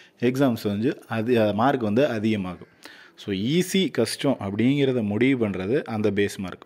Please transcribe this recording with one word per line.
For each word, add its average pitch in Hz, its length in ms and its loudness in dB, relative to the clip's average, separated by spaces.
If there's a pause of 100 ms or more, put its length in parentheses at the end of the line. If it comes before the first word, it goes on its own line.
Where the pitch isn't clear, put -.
(200)
எக்ஸாம்ஸ் 127 420 2
வந்து 110 460 -2
அது, 113 320 0
அ, 104 120 4
மார்க் 127 280 2
வந்து 113 260 2
அதிகமாகும். 104 640 -4 (480)
So, - 180 -6
ஈஸி, 160 560 0
கஷ்டம் 123 500 0
அப்படிங்கிறத 123 600 0
முடிவு 113 460 2
பண்றது 95 340 -2
அந்த 107 280 -2
பேஸ் 101 260 0
மார்க். - 300 -12